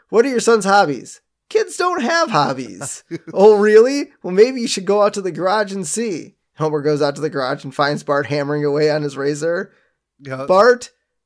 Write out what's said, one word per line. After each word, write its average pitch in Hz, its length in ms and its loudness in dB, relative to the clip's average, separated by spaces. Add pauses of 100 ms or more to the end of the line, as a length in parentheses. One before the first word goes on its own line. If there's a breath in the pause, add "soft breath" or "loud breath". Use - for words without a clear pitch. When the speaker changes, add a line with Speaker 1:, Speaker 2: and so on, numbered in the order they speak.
Speaker 1:
What 220 160 2
are 277 40 -4
your 240 120 -2
son's 220 240 2
hobbies?" 190 560 0 (280)
"Kids 415 280 -2
don't 359 260 -2
have 330 280 0
hobbies." 131 720 -4 (160)
Speaker 2:
<laughs> - 160 -18
Speaker 1:
"Oh, 208 240 8
really? 233 520 4 (120)
Well, 180 120 -8
maybe 247 260 4
you 233 80 -4
should 190 180 -6
go 202 160 2
out 202 120 2
to 202 80 -8
the 185 100 -6
garage 190 400 -2
and 196 140 -8
see." 214 500 -8 (220)
Homer 151 240 -4
goes 147 200 0
out 143 140 0
to 143 60 -12
the 151 80 -4
garage 139 340 -6
and 135 100 -12
finds 147 280 -2
Bart 143 240 -2
hammering 147 380 -4
away 151 260 0
on 151 120 -2
his 139 140 -8
razor. 156 560 -4 (480)
Speaker 2:
Yep. 135 260 -12
Speaker 1:
"Bart? 233 440 4 (360)